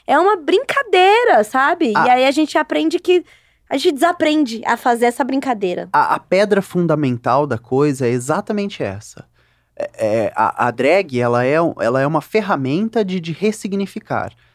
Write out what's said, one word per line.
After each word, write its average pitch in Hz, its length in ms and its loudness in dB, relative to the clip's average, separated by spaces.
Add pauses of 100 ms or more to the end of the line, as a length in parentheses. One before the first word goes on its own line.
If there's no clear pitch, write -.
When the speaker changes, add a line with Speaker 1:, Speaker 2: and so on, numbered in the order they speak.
Speaker 1:
é 269 120 2
uma 403 180 4
brincadeira, 392 1080 2
sabe? 277 520 0
Speaker 2:
A - 100 0
Speaker 1:
E 247 40 4
aí 254 140 4
a 277 60 4
gente 294 260 0
aprende 311 440 -2
que, 359 220 2 (460)
a - 80 -4
gente 311 160 0
desaprende 302 720 0
a 240 140 -2
fazer 240 280 0
essa 247 180 0
brincadeira. 208 680 -4
Speaker 2:
A, - 220 2
a - 60 -4
pedra 196 420 0
fundamental 147 840 0
da 113 100 -4
coisa 135 480 0
é 117 40 2
exatamente 196 720 -4
essa. 101 440 -10 (500)
É, - 220 -8
é, 110 360 0
a, 110 340 0
a - 20 -2
drag, 135 500 0
ela 120 240 2
é 147 160 2
um, 170 200 0
ela 123 200 0
é 139 60 0
uma 151 160 -2
ferramenta 196 840 -2
de, 185 160 -6
de 165 120 -8
ressignificar. 196 1000 -6 (220)